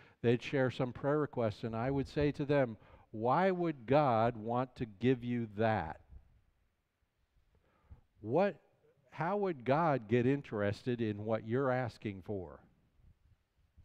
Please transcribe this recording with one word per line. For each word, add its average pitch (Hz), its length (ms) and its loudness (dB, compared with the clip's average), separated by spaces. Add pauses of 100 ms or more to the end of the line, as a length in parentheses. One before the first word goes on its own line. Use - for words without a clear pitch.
(220)
they'd 120 200 4
share 131 300 0
some 123 220 -4
prayer 147 260 0
requests, 120 440 -2
and 113 120 -6
I 120 160 -2
would 139 160 -2
say 147 240 0
to 143 140 -6
them, 131 320 2 (340)
"Why 131 400 2
would 165 340 -4
God 123 520 4
want 120 400 -2
to 127 80 -6
give 117 380 0
you 120 240 -2 (100)
that? 104 420 0 (2250)
What, 151 340 0 (560)
how 175 260 -4
would 180 260 -4
God 135 440 2
get 120 180 4
interested 120 760 -2
in 104 220 -2
what 110 220 -2
you're 127 260 0
asking 117 520 -4
for?" 87 400 -8 (1200)